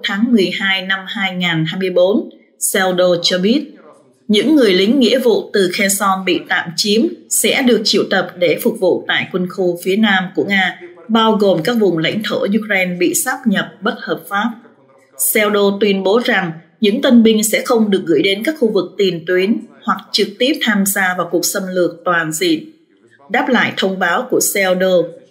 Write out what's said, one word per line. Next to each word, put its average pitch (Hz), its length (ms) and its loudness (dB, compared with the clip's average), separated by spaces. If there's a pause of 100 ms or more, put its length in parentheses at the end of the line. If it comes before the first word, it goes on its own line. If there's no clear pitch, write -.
tháng 208 300 -4
mười 185 180 2 (100)
hai 185 220 -2
năm 190 240 -4
hai 190 260 -6
ngàn 175 360 -2
hai 185 120 -6
mươi 190 100 -2
bốn, 185 380 2 (300)
Seldo 185 480 0 (160)
cho 185 160 0
biết. 226 340 0 (560)
Những 220 280 2
người 220 180 4
lính 208 260 2
nghĩa 240 180 4
vụ 233 340 0
từ 190 220 2
Kherson 196 500 -2
bị 180 240 0
tạm 180 280 -4
chiếm 214 260 2 (280)
sẽ - 320 0
được 240 220 4
triệu 185 260 2
tập 185 260 0
để 165 260 0
phục 208 180 -2
vụ 170 280 0
tại 170 240 -2
quân 185 180 -2
khu 180 340 -2
phía 190 120 0
nam 196 280 2 (100)
của 151 100 0
Nga, 190 360 -2 (280)
bao 220 240 2
gồm 196 320 2
các 247 160 0
vùng 175 180 2
lãnh 165 300 -2
thổ - 80 -4
Ukraine 196 640 -2
bị - 160 2
sáp 269 320 -4
nhập 185 200 0 (140)
bất 202 200 -4
hợp 160 280 -6
pháp. 208 220 -4 (680)
Seldo 208 420 0 (200)
tuyên 196 220 2
bố 196 220 2
rằng 190 280 -2 (280)
những 214 220 2
tân 240 200 6
binh 214 200 4
sẽ 170 220 -2
không 220 260 2
được 180 160 0
gửi 160 160 2
đến 196 220 0
các 311 160 -2
khu 214 120 2
vực 180 120 0 (140)
tiền 175 280 -2
tuyến 185 400 0 (160)
hoặc 196 160 -4 (140)
trực 214 160 2 (100)
tiếp 262 140 2 (100)
tham 202 240 0
gia 190 320 -2
vào 170 120 -4
cuộc 180 140 0
xâm 196 220 -4
lược 180 240 0 (140)
toàn 165 280 -2
diện. 160 400 -2 (580)
Đáp - 180 0
lại 185 280 0
thông 190 220 -2
báo 190 320 -2
của 165 100 2
Seldo, 185 520 0 (380)